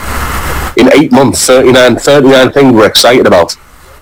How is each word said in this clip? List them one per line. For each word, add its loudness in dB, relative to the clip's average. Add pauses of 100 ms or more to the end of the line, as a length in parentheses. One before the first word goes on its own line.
(760)
In 2
eight 0
months, 0
thirty-nine, 2
thirty-nine 2
things 2
we're 2
excited 0
about. 0 (480)